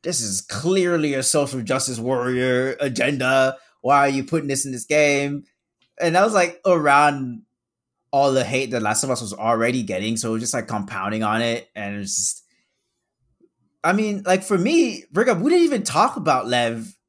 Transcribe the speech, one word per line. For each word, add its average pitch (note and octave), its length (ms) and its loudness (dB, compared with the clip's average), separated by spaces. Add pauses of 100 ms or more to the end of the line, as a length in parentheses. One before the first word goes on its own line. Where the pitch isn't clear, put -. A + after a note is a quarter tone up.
"This - 180 -4
is G2 200 -4
clearly E3 720 0
a C3 80 -4
social C3+ 400 0
justice B2+ 360 -4
warrior B2+ 800 0
agenda. C3 760 0 (260)
Why C#3 180 4
are C#3 80 4
you C3+ 160 -2
putting D3 240 -2
this C3+ 180 -2
in C3 60 -8
this A#2+ 140 -10
game?" C#3+ 580 2 (560)
And E3+ 140 0
that F#3+ 100 6
was, A3 100 2
like, F3 320 2
around C#3+ 760 2 (680)
all C#3 220 4
the B2+ 120 2
hate B2+ 260 -2
that A#2 120 -2
Last G#2+ 220 0
of C3+ 60 -4
Us A2+ 120 -2
was G#2 120 -8
already A#2 480 0
getting. G#2 340 -4
So A2+ 140 -4
it - 20 -2
was A2+ 100 -4
just, B2 120 -4
like, A2+ 140 -4
compounding G#2 540 -6
on G#2+ 200 0
it. A#2 320 -4
And G2+ 220 -10
it's G2 200 -6
just, - 280 -4 (1400)
I E3+ 80 2
mean, G3+ 320 -2
like, F#3 180 2
for G3+ 160 0
me, D#4 540 0
Rick, A#3 160 2 (100)
we B3 120 0
didn't F4 140 4
even C#4+ 180 0
talk F#3+ 340 0
about C3+ 300 0
Lev A#2 500 -2 (120)